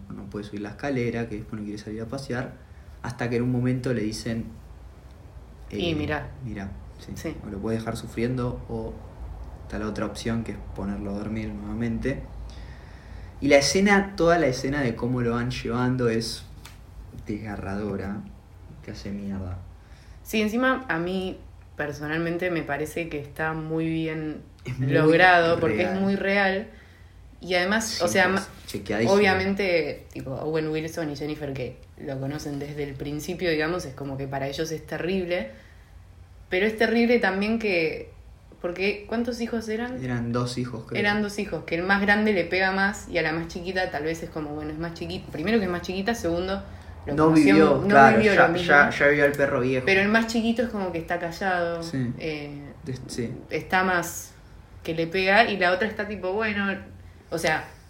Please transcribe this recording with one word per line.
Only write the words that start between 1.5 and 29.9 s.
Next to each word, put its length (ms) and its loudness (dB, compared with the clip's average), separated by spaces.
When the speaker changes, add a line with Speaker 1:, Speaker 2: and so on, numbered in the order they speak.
Speaker 1:
no 60 -6
quiere 160 -8
salir 180 -8
a 60 -8
pasear, 460 -6
hasta 260 -6
que 80 0
en 60 2
un 100 2
momento 400 2
le 100 -2
dicen, 440 -4
Speaker 2:
Y 200 -2
Speaker 1:
eh, 40 -2
Speaker 2:
mirá. 340 -4
Speaker 1:
mirá, 260 -8
sí. 120 -12
Speaker 2:
Sí. 200 -8
Speaker 1:
O 40 -10
lo 80 -8
puedes 220 -2
dejar 180 -6
sufriendo, 720 -4
o 240 -6
está 140 -8
la 100 -4
otra 180 -4
opción, 360 -4
que 100 -6
es 60 -10
ponerlo 360 -4
a 80 -4
dormir 340 -6
nuevamente. 720 -4
Y 60 2
la 100 10
escena, 580 4
toda 220 6
la 80 4
escena 340 0
de 160 0
cómo 240 -2
lo 120 0
van 180 -2
llevando 580 0
es 360 -2
desgarradora, 960 -6
que 100 -12
hace 180 -10
mierda. 480 -8
Speaker 2:
Sí, 180 -2
encima 480 0
a 100 -2
mí 400 -4
personalmente 720 -2
me 120 -2
parece 480 -4
que 100 -6
está 320 -4
muy 360 -2
bien 540 -4
Speaker 1:
Es 140 -6
muy 140 0
Speaker 2:
logrado, 680 8
porque 220 2
es 80 2
Speaker 1:
real. 100 0
Speaker 2:
muy 160 2
real. 520 0
Y 140 -4
además, 460 0
o 60 2
Speaker 1:
Sí, 80 2
Speaker 2:
sea, 160 6
Speaker 1:
pues, 120 2
Speaker 2:
ma-, 40 -10
Speaker 1:
chequeadísimo. 480 0
Speaker 2:
obviamente, 960 2